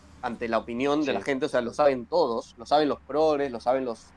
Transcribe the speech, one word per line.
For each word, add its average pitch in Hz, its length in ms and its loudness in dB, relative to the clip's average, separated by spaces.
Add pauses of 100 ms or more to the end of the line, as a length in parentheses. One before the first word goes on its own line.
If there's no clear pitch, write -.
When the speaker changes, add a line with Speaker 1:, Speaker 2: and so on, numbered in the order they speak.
(200)
Speaker 1:
ante 120 280 -6
la 113 100 2
opinión 135 420 -2
de 147 60 0
Speaker 2:
Sí. 127 80 0
Speaker 1:
la - 80 -2
gente, 139 240 -2
o - 20 -2
sea, 127 140 0
lo 113 100 -4
saben 135 320 2
todos, 139 540 -2
lo 117 80 -16
saben 147 240 4
los 113 100 -4
progres, 143 500 0
lo 117 100 -8
saben 131 260 0
los, 113 300 -8